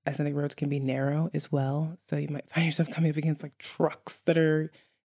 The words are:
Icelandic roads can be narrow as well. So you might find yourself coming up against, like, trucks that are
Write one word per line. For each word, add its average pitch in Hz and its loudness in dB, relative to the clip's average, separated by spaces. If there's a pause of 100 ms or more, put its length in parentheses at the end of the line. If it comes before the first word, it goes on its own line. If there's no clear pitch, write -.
Icelandic 147 -2
roads 143 -2
can 143 -2
be 143 0
narrow 139 0
as - -4
well. 147 0
So - -6
you 147 -4
might 147 -8
find 165 0
yourself 160 0
coming 160 2
up 147 -2
against, 156 0
like, - -14
trucks - -2
that 165 4
are 156 4 (380)